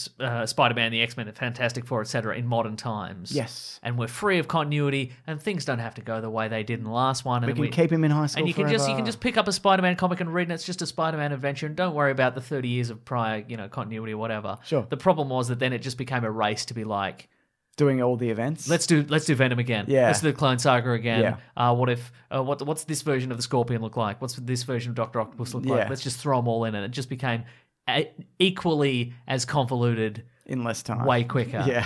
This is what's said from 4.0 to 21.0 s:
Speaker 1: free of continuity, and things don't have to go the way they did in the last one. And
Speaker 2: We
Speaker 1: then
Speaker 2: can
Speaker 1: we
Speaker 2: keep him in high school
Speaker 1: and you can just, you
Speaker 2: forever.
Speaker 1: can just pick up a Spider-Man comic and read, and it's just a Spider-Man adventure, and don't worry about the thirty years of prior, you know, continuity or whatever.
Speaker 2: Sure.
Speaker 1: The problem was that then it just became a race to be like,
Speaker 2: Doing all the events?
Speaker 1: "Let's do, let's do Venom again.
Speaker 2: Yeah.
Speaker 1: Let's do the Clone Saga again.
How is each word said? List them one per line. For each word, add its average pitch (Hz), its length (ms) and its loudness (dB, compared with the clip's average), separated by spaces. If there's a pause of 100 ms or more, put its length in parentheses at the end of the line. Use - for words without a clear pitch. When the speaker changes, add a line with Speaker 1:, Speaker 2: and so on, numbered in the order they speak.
Speaker 1:
free 190 300 2
of 156 80 0
continuity, 147 640 0 (140)
and 156 140 -6
things 180 240 -4
don't 123 140 -2
have 117 160 -6
to 120 80 -12
go 113 180 -4
the 113 80 -6
way 110 200 -2
they 110 140 -2
did 110 180 -4
in 110 40 -8
the 110 60 -6
last 123 340 0
one. 123 140 0
And 120 80 0
Speaker 2:
We 127 60 2
Speaker 1:
then 120 40 -4
Speaker 2:
can 147 60 0
Speaker 1:
we 131 80 2
Speaker 2:
keep 160 200 4
him 160 140 4
in 147 60 4
high 151 160 2
school 156 160 -2
Speaker 1:
and 156 60 2
you 170 40 0
can 151 160 0
just, 143 160 4
you 135 80 2
Speaker 2:
forever. 135 60 0
Speaker 1:
can - 80 -2
just 226 140 -6
pick 240 180 0
up 202 100 2
a 196 40 0
Spider-Man 185 440 4
comic 180 240 0
and 165 140 -4
read, 180 100 2
and 170 80 -2
it's 165 140 -6
just 175 160 -6
a 156 40 -2
Spider-Man 156 460 -2
adventure, 143 340 -2
and 151 80 -6
don't 175 200 0
worry 143 180 4
about 131 220 4
the 131 80 -6
thirty 127 260 -2
years 120 220 0
of 110 160 -12
prior, 113 420 -2
you 117 80 -8
know, 98 140 -10
continuity 110 420 -6
or 107 60 -6
whatever. 107 480 -4
Speaker 2:
Sure. 135 240 0
Speaker 1:
The 139 80 -2
problem 156 320 2
was 127 180 0
that 123 120 -2
then 127 120 2
it 120 60 -2
just 123 180 -8
became 127 280 -2
a 110 60 -2
race 107 360 0
to - 80 -10
be 110 100 -6
like, 101 460 -4 (460)
Speaker 2:
Doing 139 240 4
all 123 160 4
the 117 140 0
events? 123 380 -2
Speaker 1:
"Let's 165 180 2
do, 151 220 6
let's 151 160 2
do 156 100 4
Venom 123 240 4
again. 117 300 0
Speaker 2:
Yeah. 131 180 6
Speaker 1:
Let's 104 140 4
do 156 100 4
the - 80 -2
Clone 127 220 2
Saga 123 320 4
again. 113 300 2